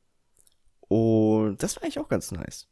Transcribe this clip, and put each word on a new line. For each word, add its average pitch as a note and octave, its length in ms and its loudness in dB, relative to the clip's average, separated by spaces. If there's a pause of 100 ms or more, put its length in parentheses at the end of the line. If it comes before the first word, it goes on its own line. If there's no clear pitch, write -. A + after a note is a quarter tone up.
(800)
Und A2 840 2
das F#3+ 120 -4
war - 80 -12
eigentlich D#4 160 -6
auch D4+ 100 -8
ganz - 220 -2
nice. - 400 -12